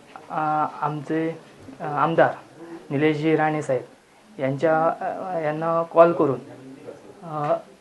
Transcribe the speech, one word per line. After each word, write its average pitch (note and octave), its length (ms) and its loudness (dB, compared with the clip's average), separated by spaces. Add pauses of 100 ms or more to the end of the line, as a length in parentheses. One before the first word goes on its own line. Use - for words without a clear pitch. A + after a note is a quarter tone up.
(300)
अ, D3+ 360 -2 (160)
आमचे, D#3 580 -4 (400)
अ, F#3 40 -14
आमदार D3+ 460 4 (600)
निलेशजी D3+ 460 2
राणे D#3 260 2
साहेब C3 200 -2 (580)
यांच्या, D#3 460 2
अ, F3+ 540 -4
यांना E3 440 -2
कॉल E3 280 8
करून, C#3 280 2 (840)
अ, D3+ 300 -2 (280)